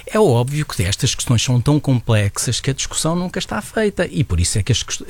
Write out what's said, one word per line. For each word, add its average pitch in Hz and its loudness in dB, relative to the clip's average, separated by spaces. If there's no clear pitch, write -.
É - -2
óbvio 143 4
que - -4
estas 98 0
questões - 0
são 123 2
tão 147 2
complexas 113 0
que - -4
a 135 0
discussão - -4
nunca 180 -2
está 214 -4
feita 202 -2
e 160 0
por 87 -2
isso - 0
é 101 0
que - 0
as - 0
quest-, - -8